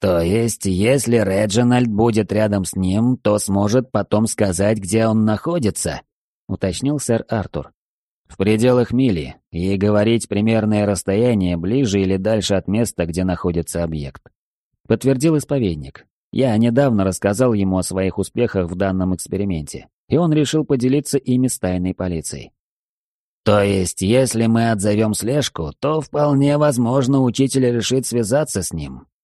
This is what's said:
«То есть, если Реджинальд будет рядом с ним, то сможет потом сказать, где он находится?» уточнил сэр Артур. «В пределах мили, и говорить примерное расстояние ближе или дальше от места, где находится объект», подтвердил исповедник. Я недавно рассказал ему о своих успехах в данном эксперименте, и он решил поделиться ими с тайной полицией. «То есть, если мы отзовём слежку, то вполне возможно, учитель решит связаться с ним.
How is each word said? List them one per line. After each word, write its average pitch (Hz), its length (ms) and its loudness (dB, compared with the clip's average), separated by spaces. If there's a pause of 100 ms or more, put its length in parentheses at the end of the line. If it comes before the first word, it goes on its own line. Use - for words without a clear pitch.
«То 90 200 2
есть, 107 460 0
если 117 520 2
Реджинальд 110 680 2
будет 107 460 2
рядом 104 320 0
с - 100 -8
ним, 104 420 2
то 104 220 0
сможет 101 540 0
потом 104 340 0
сказать, 101 520 0
где 104 280 0
он 110 180 2
находится?» 107 800 -2 (460)
уточнил 107 500 -4
сэр 113 300 -2
Артур. 92 420 -6 (580)
«В - 80 -20
пределах 110 560 2
мили, 101 440 0 (160)
и 92 240 -2
говорить 104 500 2
примерное 107 600 0
расстояние 98 680 0
ближе 101 440 0
или 95 160 2
дальше 101 380 0
от 95 120 -2
места, 98 400 -2
где 85 160 -4
находится 85 640 -2
объект», 76 380 -8 (680)
подтвердил 131 480 2
исповедник. 92 680 -4 (260)
Я 120 240 2
недавно 117 480 4
рассказал 101 480 0
ему 95 260 0
о 90 40 0
своих 95 360 -2
успехах 98 520 -2
в 90 40 -8
данном 92 400 0
эксперименте, 92 720 -6 (220)
и 127 80 2
он 165 160 2
решил 151 320 0
поделиться 139 540 0
ими 127 280 0
с - 120 -4
тайной 92 360 -2
полицией. 85 580 -8 (920)
«То 104 180 4
есть, 98 400 -2
если 117 440 0
мы 113 260 2
отзовём 104 420 0
слежку, 107 640 -4
то 156 220 -2
вполне 143 580 0
возможно, 135 640 2
учитель 131 480 0
решит 120 340 -2
связаться 120 580 -2
с - 100 -8
ним. 67 340 -12 (180)